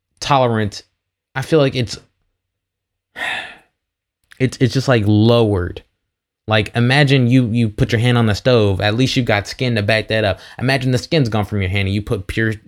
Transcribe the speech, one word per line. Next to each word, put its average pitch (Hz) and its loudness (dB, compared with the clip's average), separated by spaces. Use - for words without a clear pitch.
tolerant, 117 0
I 135 -6
feel 160 2
like 135 2
it's, 123 -4
<sighs> - -18
it's, 127 -2
it's 127 2
just, 131 -2
like, 120 2
lowered. 104 2
Like, 110 0
imagine 131 2
you, 123 4
you 113 0
put 117 -2
your 117 0
hand 120 2
on 117 2
the 104 0
stove. 104 2
At 104 0
least 127 0
you 131 0
got 104 -2
skin 123 -4
to 104 0
back 110 -2
that 110 0
up. 95 -2
Imagine 127 -2
the 127 0
skin's 135 0
gone 107 -2
from 101 -4
your 92 -2
hand 98 -2
and 98 -2
you 104 -2
put 101 -6
pure 113 -2